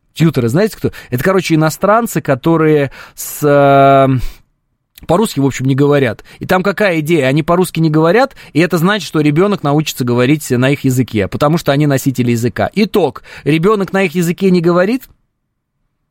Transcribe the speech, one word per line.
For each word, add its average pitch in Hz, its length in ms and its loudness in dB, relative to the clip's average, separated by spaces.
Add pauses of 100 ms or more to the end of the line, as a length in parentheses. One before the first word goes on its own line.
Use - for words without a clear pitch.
(180)
Тьюторы, 139 300 0
знаете 175 280 0
кто? - 140 -4 (200)
Это, 127 120 -4
короче, 185 320 0
иностранцы, 185 680 0
которые 151 680 0 (240)
с, - 260 -14
э, 139 800 4 (880)
по-русски, 180 320 -2
в 139 80 0
общем, 127 200 -4
не 135 100 0
говорят. 139 480 0 (160)
И - 60 -12
там 185 180 -2
какая 196 340 -2
идея? 151 300 0
Они 151 160 0
по-русски 175 340 -2
не 160 100 2
говорят, 170 460 2 (180)
и 143 60 0
это 175 200 0
значит, 185 280 -2
что 160 140 -4
ребёнок 165 420 0
научится 147 420 -2
говорить 123 460 0
на 127 200 0
их 143 120 -4
языке, 123 460 -2
потому 147 280 0
что 151 140 -2
они 143 160 0
носители 127 460 -2
языка. 113 420 -2
Итог. 190 480 -2 (220)
Ребёнок 175 480 0
на 196 100 0
их 165 140 -4
языке 180 340 0
не 180 100 2
говорит, 180 440 0 (1040)